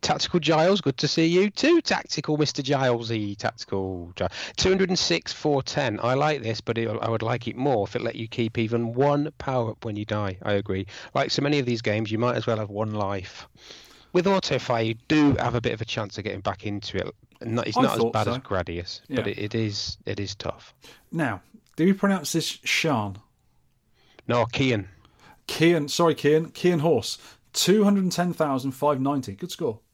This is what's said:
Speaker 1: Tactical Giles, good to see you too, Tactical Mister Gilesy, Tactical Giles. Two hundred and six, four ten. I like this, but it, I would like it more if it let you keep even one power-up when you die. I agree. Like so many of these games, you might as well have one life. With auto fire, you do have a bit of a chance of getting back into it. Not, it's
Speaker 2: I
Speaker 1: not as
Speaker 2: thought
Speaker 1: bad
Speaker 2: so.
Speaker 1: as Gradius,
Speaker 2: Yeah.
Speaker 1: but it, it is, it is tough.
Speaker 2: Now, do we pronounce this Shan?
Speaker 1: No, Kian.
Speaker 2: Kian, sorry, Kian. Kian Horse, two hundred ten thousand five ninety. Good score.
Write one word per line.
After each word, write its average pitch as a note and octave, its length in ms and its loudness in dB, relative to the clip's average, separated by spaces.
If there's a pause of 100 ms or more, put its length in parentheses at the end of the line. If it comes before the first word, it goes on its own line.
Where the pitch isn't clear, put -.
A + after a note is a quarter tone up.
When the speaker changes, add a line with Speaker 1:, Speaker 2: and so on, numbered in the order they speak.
Speaker 1:
Tactical - 400 0
Giles, D#3+ 400 4
good C#3 160 0
to D3 120 0
see E3 180 2
you F#3 240 4
too, E4 320 4
Tactical - 560 -2
Mister D3 240 0
Gilesy, A#2 760 0
Tactical F#2+ 800 -6
Giles. F2+ 160 -2 (240)
Two F#3+ 140 2
hundred F#3+ 180 2
and F3+ 100 0
six, - 320 -2
four C#3+ 320 0
ten. B2 400 -2
I B2 120 2
like C#3+ 280 0
this, A2 200 -4
but A2+ 160 -2
it, A2+ 100 -2
I A2+ 220 -4
would A2 100 -2
like A#2 260 -2
it A#2 100 -6
more B2 300 0
if - 100 -14
it A2+ 40 -2
let A2+ 140 -4
you A2 140 -8
keep A2+ 280 -2
even A#2 380 -2
one C#3+ 420 2
power-up B2+ 480 -4
when A2 120 -6
you G#2 100 -6
die. G#2 360 -4
I G#2 120 0
agree. G2 320 -2 (280)
Like C3+ 160 0
so C#3 120 0
many D3 160 2
of C3 80 0
these A#2 160 -2
games, G#2+ 280 0
you A2 80 -2
might A#2+ 180 0
as A#2+ 100 -4
well A#2 100 0
have G#2+ 140 -6
one G#2+ 240 -4
life. G2 520 -6 (680)
With F3 120 4
auto F#3 320 2
fire, A#2 260 0
you A2+ 100 0 (120)
do D3 280 6
have A#2+ 200 0
a A#2+ 60 2
bit A2+ 140 -2
of G#2+ 80 -8
a - 20 -4
chance G#2 320 -6
of G2 80 -8
getting G2 160 -6
back F#2+ 240 -4
into G2+ 320 -6
it. F2 180 -4 (280)
Not, A#2 240 -2
it's G#2+ 100 -2
Speaker 2:
I B3 60 4
Speaker 1:
not C3 100 4
as A2+ 60 -2
Speaker 2:
thought A2+ 160 0
Speaker 1:
bad G#2+ 100 2
Speaker 2:
so. A2 120 0
Speaker 1:
as - 20 -6
Gradius, F2 680 -6
Speaker 2:
Yeah. C3+ 80 -4
Speaker 1:
but A2+ 100 -2
it, G2+ 120 -6
it G#2 160 -8
is, A2 520 -4
it G2+ 120 -6
is G2+ 160 -6
tough. - 380 -10 (400)
Speaker 2:
Now, C3 300 -4 (340)
do D#3 80 2
we G3 80 6
pronounce G3 400 0
this D#3 140 0 (180)
Shan? G#2 540 -2 (1080)
Speaker 1:
No, A#2+ 200 2
Kian. A#2 400 0 (600)
Speaker 2:
Kian, D#3+ 440 2
sorry, E3 240 2
Kian. D#3 380 2
Kian F3 280 2
Horse, C#3+ 380 2 (340)
two G#3 320 4
hundred G3 260 4
ten F3 220 0
thousand C3+ 400 0
five C#3+ 280 2
ninety. C3+ 340 -2
Good - 180 -10
score. A#2 260 -4 (160)